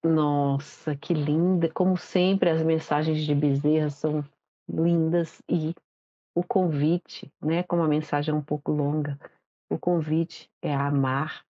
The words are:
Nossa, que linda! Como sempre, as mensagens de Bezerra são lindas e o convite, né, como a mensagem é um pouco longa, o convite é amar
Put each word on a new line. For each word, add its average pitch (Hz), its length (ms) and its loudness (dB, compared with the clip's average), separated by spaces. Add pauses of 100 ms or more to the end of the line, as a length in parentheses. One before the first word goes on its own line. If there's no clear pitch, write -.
Nossa, 143 920 0
que - 160 -4
linda! 160 580 2
Como 185 280 0
sempre, 185 500 2
as 160 140 2
mensagens 156 600 0
de 147 120 0
Bezerra 147 560 2
são 151 340 -4 (420)
lindas 165 800 0
e 160 280 -2 (600)
o 175 80 0
convite, 165 880 0 (100)
né, 160 220 0
como 175 200 0
a 160 60 2
mensagem 151 460 0
é - 20 0
um 151 60 -2
pouco 147 300 -4
longa, 147 460 -2 (500)
o - 100 -4
convite 165 720 -2 (120)
é 147 120 -2
amar 139 680 -2 (140)